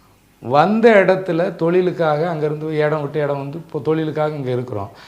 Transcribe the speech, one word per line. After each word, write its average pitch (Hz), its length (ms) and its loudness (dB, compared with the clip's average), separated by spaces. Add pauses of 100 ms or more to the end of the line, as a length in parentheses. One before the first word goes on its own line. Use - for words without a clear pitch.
(400)
வந்த 196 520 4
இடத்துல 185 640 2
தொழிலுக்காக, 165 800 0
அங்கேருந்து 151 340 -4
இடம் 151 320 0
விட்டு 147 180 -4
இடம் 143 180 -2
வந்து 143 200 -10
இப்போ 165 220 -10
தொழிலுக்காக 156 560 -2
இங்க 131 160 -4
இருக்கிறோம். 113 380 -6 (180)